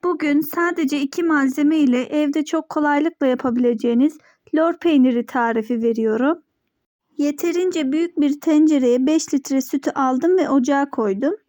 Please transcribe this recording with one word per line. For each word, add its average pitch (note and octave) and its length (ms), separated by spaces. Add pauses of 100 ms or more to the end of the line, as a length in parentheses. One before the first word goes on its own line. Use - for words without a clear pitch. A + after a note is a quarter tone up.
Bugün D#4 380
sadece E4 580
iki C#4+ 240
malzeme D4 540
ile B3+ 240
evde D4+ 440
çok D#4+ 240
kolaylıkla D4 580
yapabileceğiniz B3 880 (380)
lor E4 220
peyniri B3+ 480
tarifi A#3 560
veriyorum. A#3 640 (720)
Yeterince E4 760
büyük E4 280
bir D4 200
tencereye C#4+ 680
beş D#4 280
litre C4+ 280
sütü - 300
aldım C4+ 460
ve F4 120
ocağa C#4 400
koydum. A#3+ 460 (140)